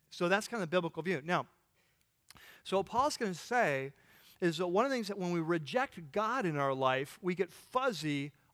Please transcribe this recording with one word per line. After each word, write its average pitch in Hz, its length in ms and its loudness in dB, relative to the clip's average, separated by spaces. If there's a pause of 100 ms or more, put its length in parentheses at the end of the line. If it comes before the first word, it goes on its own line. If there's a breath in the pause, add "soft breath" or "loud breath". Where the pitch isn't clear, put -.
(100)
so 175 180 -2
that's 202 200 2
kind 226 140 -4
of 160 60 -2
the 170 80 0
biblical 165 260 0
view. 160 220 -2
Now, 165 220 0 (1160 loud breath)
so 190 140 0
what 190 80 0
Paul's 269 300 0
gonna 196 180 -4
say 147 580 0 (480 loud breath)
is 170 180 0
that 185 80 -2
one 196 180 2
of 277 60 0
the 262 60 0
things 214 120 -4
that 202 100 -8
when 180 120 -2
we 170 100 0
reject 165 720 -2
God 220 320 0
in 156 120 0
our 139 180 2
life, 131 480 2
we 180 120 0
get 180 180 -2
fuzzy 151 800 -2 (220 soft breath)